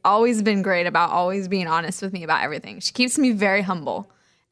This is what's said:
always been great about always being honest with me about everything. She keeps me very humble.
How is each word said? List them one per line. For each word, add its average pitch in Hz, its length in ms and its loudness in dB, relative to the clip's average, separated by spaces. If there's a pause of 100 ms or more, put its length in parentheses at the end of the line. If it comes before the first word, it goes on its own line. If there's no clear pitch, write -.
always 214 380 4
been 196 200 2
great 175 240 0
about 170 240 2
always 185 380 0
being 180 180 -2
honest 165 360 -2
with 190 100 -6
me 180 100 -8
about 160 220 0
everything. 139 360 -8
She - 120 -4
keeps 247 260 0
me 254 140 4
very 202 300 2
humble. 143 460 -4 (440)